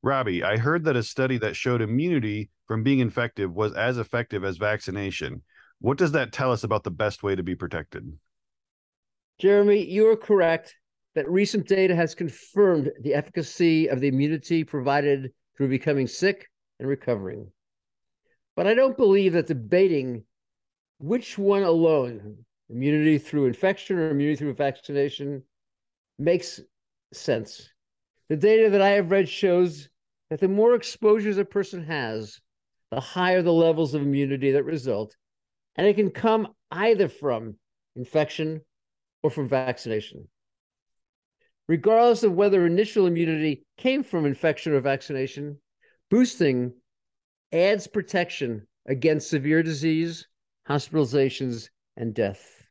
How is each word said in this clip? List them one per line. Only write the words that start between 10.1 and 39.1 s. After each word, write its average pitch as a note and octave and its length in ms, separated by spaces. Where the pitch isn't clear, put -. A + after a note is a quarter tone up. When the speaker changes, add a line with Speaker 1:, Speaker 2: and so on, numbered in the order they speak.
Speaker 2:
correct, E3+ 600
that D3 140
recent G3 380
data F#3+ 280
has E3 180
confirmed E3+ 760
the C3 120
efficacy D#3+ 760
of C3 120
the C#3 80
immunity D3+ 560
provided C#3 680
through C#3 140
becoming C3+ 380
sick G3 420
and B2+ 100
recovering. G#2+ 580
But F3 120
I G#3+ 60
don't C4 240
believe G3 360
that E3 140
debating C3+ 760
which A3 380
one G3 260
alone, C#3 720
immunity D3 480
through C#3+ 280
infection F#3+ 520
or D#3+ 140
immunity C#3+ 260
through C#3+ 160
vaccination, C#3 920
makes E3+ 400
sense. - 560
The D#3 100
data A3 340
that G3 100
I G3 100
have F#3+ 200
read F#3+ 180
shows F3 580
that D3+ 100
the F#3+ 80
more A3 280
exposures G#3+ 600
a G3+ 80
person F#3+ 400
has, A2+ 540
the A#2+ 80
higher F3+ 420
the E3+ 120
levels E3 400
of D3 80
immunity C#3 500
that C#3 120
result, B2 520
and F3 100
it G#3 100
can G3 140
come A3 380
either G3+ 360
from A2+ 480
infection D#3 640